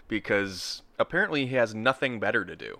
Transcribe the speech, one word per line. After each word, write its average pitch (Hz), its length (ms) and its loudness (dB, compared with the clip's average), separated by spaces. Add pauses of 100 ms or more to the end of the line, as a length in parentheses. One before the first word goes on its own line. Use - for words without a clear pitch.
because 101 760 -2 (160)
apparently 156 480 0
he 127 100 -2
has 113 200 2
nothing 123 460 0
better 104 240 2
to 82 100 -10
do. 57 240 -12